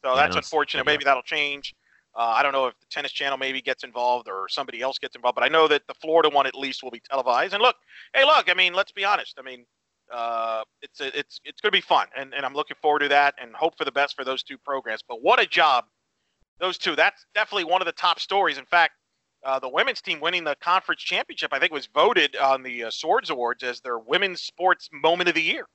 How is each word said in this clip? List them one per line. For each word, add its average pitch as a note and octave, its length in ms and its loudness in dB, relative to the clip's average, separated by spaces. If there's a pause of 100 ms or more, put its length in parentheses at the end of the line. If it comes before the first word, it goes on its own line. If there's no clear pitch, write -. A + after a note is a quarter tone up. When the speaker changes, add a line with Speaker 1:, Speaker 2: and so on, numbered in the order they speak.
Speaker 1:
So C3+ 60 -2
Speaker 2:
yeah, - 20 2
I B2+ 40 2
Speaker 1:
that's C3+ 200 4
Speaker 2:
don't D3+ 80 0
see - 40 -14
Speaker 1:
unfortunate. D3 360 -2
Speaker 2:
video. D3+ 120 2
Speaker 1:
Maybe C#3 100 -4
that'll C3+ 160 2
change. C#3+ 540 -6 (420)
Uh, A#2 180 0
I B2 60 4
don't C#3 100 4
know C3+ 140 0
if A#2+ 140 -4
the - 100 -20
Tennis C#3+ 220 -8
Channel C#3 260 -4
maybe C3 240 -4
gets C3 220 -6
involved B2 440 -2
or F#2+ 220 -8
somebody B2 320 -6
else C3+ 160 -4
gets - 180 -10
involved, A#2+ 200 -2
but A#2+ 80 0
I C3 60 4
know D#3+ 180 6
that D3 200 2
the - 60 -14
Florida D#3 360 2
one C#3 180 2
at B2+ 80 -6
least C3+ 260 -8
will B2+ 80 -12
be A#2 100 -14
televised. C3+ 540 0
And G3+ 80 -2
look, A#3+ 140 4 (400)
hey, C4+ 100 6
look, C#4+ 240 4
I F3 60 2
mean, F3+ 180 2
let's G3 180 0
be G3 140 -6
honest. F#3+ 320 -2
I C3 60 -16
mean, B2+ 240 -16 (440)
uh, A2+ 520 -4 (180)
it's - 180 -20
a, C3+ 160 -6
it's, - 300 -8
it's - 160 -18
gonna G#3 120 0
be F#3+ 60 4
fun, C#3+ 280 2 (100)
and, C3+ 160 -10
and C#3+ 100 -4
I'm C3+ 120 -6
looking D3+ 260 -4
forward D3+ 180 2
to C#3+ 100 2
that C#3+ 300 4
and A#2 140 -16
hope D#3 240 -4
for D#3+ 80 -4
the C#3 60 -4
best C#3 240 -2
for C3+ 100 -8
those C3 160 -4
two C3+ 160 -14
programs. B2+ 500 -8
But A#2 140 -12
what A3 180 4
a G#3 60 2
job, D3+ 400 2 (760)
those F3+ 200 -4
two. E3 160 -2
That's F3 280 2 (120)
definitely G#3 300 -2
one F3+ 180 2
of - 20 -2
the E3 60 -4
top E3+ 280 0
stories. F3+ 380 0
In C3 80 -14
fact, E3+ 300 2 (500)
uh, C3+ 140 -2
the B2+ 100 -8
women's E3+ 320 -2
team E3 180 -6
winning E3+ 240 -2
the D3 120 -2
conference F3 480 -2
championship, F3+ 500 -4
I C3+ 60 -2
think, E3+ 120 2
was C#3+ 140 -8
voted E3+ 500 2
on C3+ 280 2
the, A#2+ 220 -8
uh, A2+ 40 -6
Swords F3+ 400 -2
Awards A#2+ 320 -4
as B2 200 -6
their A#2+ 180 -6
women's F3 420 -2
sports - 500 0
moment E3+ 380 2
of D#3 60 0
the D#3+ 80 0
year. C#4+ 320 -4